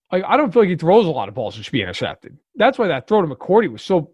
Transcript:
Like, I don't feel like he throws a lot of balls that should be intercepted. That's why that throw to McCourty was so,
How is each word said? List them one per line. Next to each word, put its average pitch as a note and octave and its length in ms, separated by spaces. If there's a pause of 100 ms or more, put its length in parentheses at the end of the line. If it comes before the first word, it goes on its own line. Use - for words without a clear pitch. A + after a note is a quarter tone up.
(100)
Like, F#3 160
I G#3 100
don't C#4 160
feel A#3 100
like F#3 80
he F3 60
throws F#3 280
a E3 60
lot A2+ 180
of A2 60
balls G#2 220
that G#2+ 80
should - 80
be A2+ 100
intercepted. - 540 (180)
That's B3+ 240
why G#3+ 100
that C3+ 180
throw G#3+ 140
to E3 80
McCourty F3+ 420
was G#2+ 120
so, F3 320